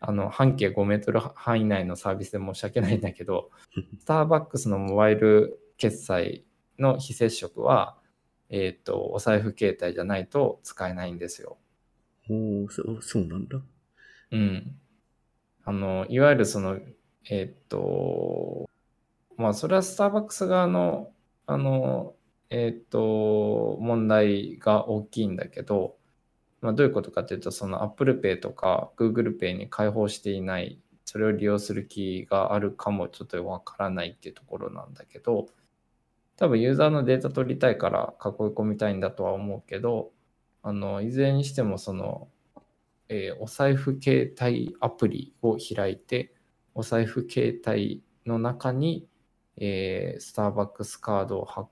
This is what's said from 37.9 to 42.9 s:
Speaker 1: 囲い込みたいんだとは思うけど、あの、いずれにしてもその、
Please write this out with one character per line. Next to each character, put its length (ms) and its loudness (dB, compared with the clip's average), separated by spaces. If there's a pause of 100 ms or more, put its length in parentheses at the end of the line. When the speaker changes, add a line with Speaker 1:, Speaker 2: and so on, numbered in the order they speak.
Speaker 1:
囲 40 -4
い 40 -2 (160)
込 160 -2
み 140 0
た 120 0
い 60 -2
ん 40 -4
だ 120 -2
と 140 -4
は 80 0
思 240 -6
う 100 -16
け 120 -8
ど、 320 -2 (520)
あ 100 -6
の、 280 -4
い 100 -4
ず 100 0
れ 120 4
に 100 2
し 100 -6
て 100 0
も 140 0
そ 160 -8
の、 360 -8 (800)